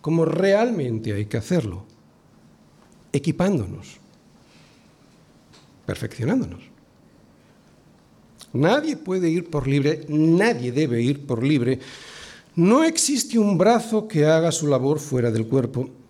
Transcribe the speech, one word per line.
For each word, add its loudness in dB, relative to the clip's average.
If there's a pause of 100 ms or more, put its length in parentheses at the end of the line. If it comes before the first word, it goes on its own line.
como 0
realmente 0
hay -4
que -6
hacerlo, -4 (1300)
equipándonos, -2 (1900)
perfeccionándonos. -4 (1900)
Nadie 2
puede -2
ir -2
por -4
libre, 0
nadie 2
debe 0
ir -2
por -4
libre. 2 (800)
No 6
existe 0
un 2
brazo 2
que 2
haga 4
su -2
labor 2
fuera -2
del -2
cuerpo. -2 (200)